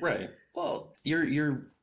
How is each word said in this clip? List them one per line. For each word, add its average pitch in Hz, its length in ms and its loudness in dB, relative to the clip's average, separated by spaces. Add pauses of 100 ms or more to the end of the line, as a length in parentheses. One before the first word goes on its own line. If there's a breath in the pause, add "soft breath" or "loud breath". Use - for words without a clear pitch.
Right. 104 300 -2 (240)
Well, - 400 -4 (100)
you're, 160 200 2
you're, 139 440 2 (140)